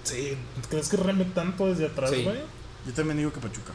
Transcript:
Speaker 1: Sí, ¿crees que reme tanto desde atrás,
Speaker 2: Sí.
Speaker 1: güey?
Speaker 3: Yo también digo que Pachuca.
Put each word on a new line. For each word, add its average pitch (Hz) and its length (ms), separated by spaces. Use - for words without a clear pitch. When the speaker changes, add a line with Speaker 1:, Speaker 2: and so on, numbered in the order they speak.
Speaker 1:
Sí, 135 320
¿crees 156 200
que 202 80
reme 185 280
tanto 180 420
desde 165 180
atrás, 135 260
Speaker 2:
Sí. 127 120
Speaker 1:
güey? 208 140
Speaker 3:
Yo 127 60
también 151 240
digo 151 140
que 143 80
Pachuca. 107 360